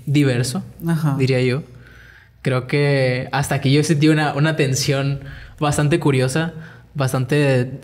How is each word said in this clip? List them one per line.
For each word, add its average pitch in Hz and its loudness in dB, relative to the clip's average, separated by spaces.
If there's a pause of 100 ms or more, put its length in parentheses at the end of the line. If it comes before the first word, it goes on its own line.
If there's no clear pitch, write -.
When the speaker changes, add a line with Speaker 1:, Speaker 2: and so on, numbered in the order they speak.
Speaker 1:
diverso, 135 2 (240)
Speaker 2:
Ajá. 156 0
Speaker 1:
diría 127 2
yo. 127 0 (760)
Creo 127 -2
que 135 0
hasta 143 -2
aquí 131 0
yo 147 4
sentí 151 4
una, 151 2
una 151 0
tensión 139 -2 (380)
bastante 147 2
curiosa, 143 0 (400)
bastante 135 0